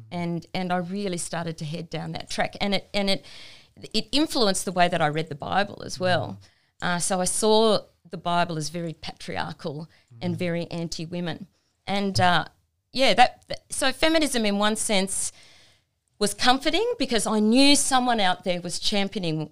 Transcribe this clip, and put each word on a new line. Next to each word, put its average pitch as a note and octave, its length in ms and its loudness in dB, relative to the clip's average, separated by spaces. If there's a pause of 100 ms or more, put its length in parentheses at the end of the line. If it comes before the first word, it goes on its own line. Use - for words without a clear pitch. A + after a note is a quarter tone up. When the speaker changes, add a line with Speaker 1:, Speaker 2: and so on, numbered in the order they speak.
(120)
Speaker 1:
And, E3+ 420 -4
and F#3 200 -2
I F3+ 40 0
really F#3 400 -4
started E3 420 -6
to E3 60 -8
head E3 240 -8
down D#3+ 220 -8
that - 180 -10
track. - 300 -2
And G3+ 160 0
it, - 180 -4
and G3+ 160 0
it, G3 160 0 (680)
it G#3+ 180 -2
influenced B3+ 540 2
the G3 80 -6
way F3 160 4
that E3+ 120 0
I D3+ 60 2
read D#3 220 -2
the D3+ 60 -8
Bible F#3 500 -2
as - 140 -10
well. D#3+ 400 0 (420)
Speaker 2:
Mm. F3 60 -2
Speaker 1:
Uh, F3 120 0
so F3+ 220 0
I F3+ 40 0
saw G#3+ 540 4 (300)
the F#3+ 80 -12
Bible F3 400 -2
as D3 120 -4
very E3+ 240 -8
patriarchal - 960 -10 (340)
and A#2 140 -2
Speaker 2:
Mm. - 40 -6
Speaker 1:
very E3+ 300 -4
anti-women. E3+ 760 -8 (400)
And, G3 320 0
uh, F3 260 4 (460)
yeah, B3 220 4
that, A#3 340 4
that, - 220 -10
so C4+ 240 -2
feminism D4 520 2
in G3+ 140 2
one G#3+ 160 2
sense - 560 0 (880)
was G3+ 140 0
comforting D#4 680 2
because A#3 260 0
I G#3+ 140 0
knew C4 360 6
someone B3+ 440 2
out F3+ 240 0
there F3 180 -2
was F3 180 -6
championing F3+ 720 -2